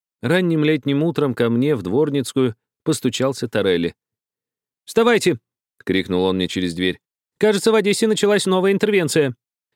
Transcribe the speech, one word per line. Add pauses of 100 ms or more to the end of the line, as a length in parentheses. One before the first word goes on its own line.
(220)
ранним
летним
утром
ко
мне
в
Дворницкую (280)
постучался
Торелли. (920)
«Вставайте!» — (440)
крикнул
он
мне
через
дверь. (380)
«Кажется,
в
Одессе
началась
новая
интервенция». (400)